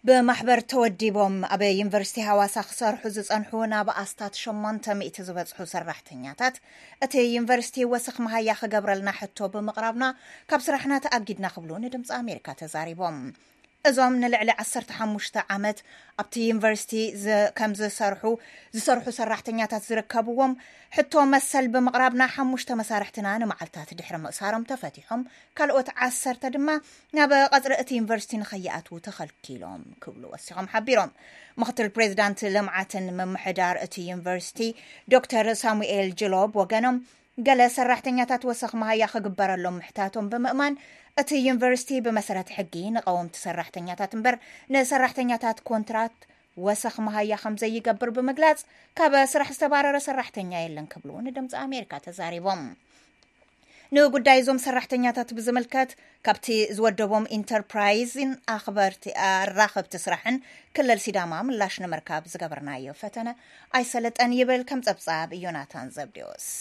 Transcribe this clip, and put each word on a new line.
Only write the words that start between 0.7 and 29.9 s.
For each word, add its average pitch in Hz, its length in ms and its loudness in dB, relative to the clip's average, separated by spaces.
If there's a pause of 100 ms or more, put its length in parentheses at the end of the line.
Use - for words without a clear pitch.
ኣብ 196 200 -2
ዩኒቨርሲቲ 196 560 0
ሃዋሳ 202 420 2
ክሰርሑ 226 460 -2
ዝጸንሑ 214 560 -2
ናብ 214 240 0
ኣስታት 202 460 -6
ሸሞንተ 208 600 -4
ሚእቲ 190 300 -8
ዝበጽሑ 175 400 -8
ሰራሕተኛታት 165 920 -6 (440)
እቲ 262 120 -2 (120)
ዩኒቨርሲቲ 240 640 0
ወስኽ 240 320 -4
መሃያ 220 340 0
ክገብረልና 202 600 -2
ሕቶ 202 340 -8
ብምቕራብና 220 640 -2 (360)
ካብ 294 160 2
ስራሕና 277 380 0
ተኣጊድና 208 480 -2
ክብሉ 165 280 -12
ንድምፂ 247 360 -8
ኣሜሪካ 208 440 -8
ተዛሪቦም። 165 600 -6 (680)
እዞም 254 300 6
ንልዕሊ 240 360 2
ዓሰርተ 220 400 -4
ሓሙሽተ 214 440 -4 (120)
ዓመት 202 320 -2 (380)
ኣብቲ - 240 -8
ዩኒቨርሲቲ 220 520 0 (220)
ዝ-፣ 208 260 2 (120)
ከም 214 220 -2
ዝሰርሑ፣ 202 480 -2 (500)
ዝሰርሑ 233 380 2
ሰራሕተኛታት 220 720 -4
ዝርከብዎም 233 680 0 (400)
ሕቶ 294 200 0 (120)
መሰል 269 420 4
ብምቕራብና 247 600 2
ሓሙሽተ 254 480 -4
መሳርሕትና 214 600 -4
ንመዓልታት 175 560 -6
ድሕሪ 170 260 -12
ምእሳሮም 208 480 -4
ተፈቲሖም፣ 233 560 -8 (340)
ካልኦት 269 420 2
ዓሰርተ 247 540 -2
ድማ 277 160 0 (460)
ናብ 294 200 6 (140)
ቐጽሪ 269 260 4
እቲ 254 200 0
ዩኒቨርሲቲ 220 420 -2
ንኸይኣትዉ 180 640 -8
ተኸልኪሎም 113 840 -14 (160)